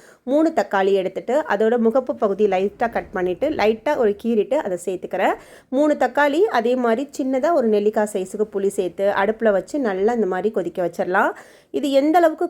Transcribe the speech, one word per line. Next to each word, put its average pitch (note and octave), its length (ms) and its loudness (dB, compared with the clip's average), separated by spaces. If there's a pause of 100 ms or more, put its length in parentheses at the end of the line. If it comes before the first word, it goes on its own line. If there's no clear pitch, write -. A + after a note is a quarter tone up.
(280)
மூணு D#4 300 2
தக்காளி G3 440 0
எடுத்துட்டு, F#3 340 -4 (180)
அதோட A3 220 2 (100)
முகப்பு C4 280 0 (100)
பகுதி G3+ 300 2
லைட்டா G3+ 420 -2
கட் F3+ 200 -6
பண்ணிட்டு, F#3 340 -2 (100)
லைட்டா A3 420 0
ஒரு G#3 100 4 (120)
கீறிட்டு A#3 420 0
அதை F3+ 200 -4
சேர்த்துக்கிறேன். G3 520 -2 (400)
மூணு D4 260 2
தக்காளி, C#4+ 380 0 (180)
அதே A#3 140 0 (120)
மாதிரி A#3 200 2 (140)
சின்னதா C4 400 0
ஒரு A3+ 160 2
நெல்லிக்காய் G#3 400 0
சைஸுக்கு G3+ 400 -4
புளி G3 240 -2
சேர்த்து F#3 280 -2 (140)
அடுப்புல G#3+ 360 2
வச்சு F#3 300 -4
நல்லா G3+ 320 0
இந்த F#3 140 0
மாதிரி F#3 240 -2
கொதிக்க F3+ 300 -4
வச்சிடலாம். F#3+ 440 0 (420)
இது C4+ 160 -2 (120)
எந்த D#4 200 4
அளவுக்கு E4 280 2